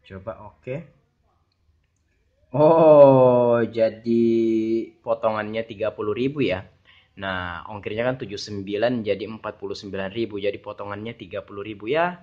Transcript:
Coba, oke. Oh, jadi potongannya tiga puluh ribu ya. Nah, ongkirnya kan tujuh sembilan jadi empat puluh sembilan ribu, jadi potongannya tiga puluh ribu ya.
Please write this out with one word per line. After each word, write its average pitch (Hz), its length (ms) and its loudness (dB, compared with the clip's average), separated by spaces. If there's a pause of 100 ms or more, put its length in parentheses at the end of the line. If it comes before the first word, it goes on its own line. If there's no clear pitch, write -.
Coba, 98 400 -16
oke. 127 320 -14 (1800)
Oh, 135 1120 8
jadi 113 600 0 (760)
potongannya 110 640 -4
tiga 104 280 -6
puluh 104 200 -4
ribu 135 320 -2
ya. 92 240 -4 (480)
Nah, 90 560 -8
ongkirnya 107 400 -6
kan 131 80 -8
tujuh 101 160 -10
sembilan 104 640 -4
jadi 101 240 -4
empat 107 320 -12
puluh 98 160 -12
sembilan 95 400 -10
ribu, 104 240 -6
jadi 101 240 -6
potongannya 104 560 -12
tiga 98 240 -12
puluh 101 240 -14
ribu 107 240 -12
ya. 170 240 -2 (100)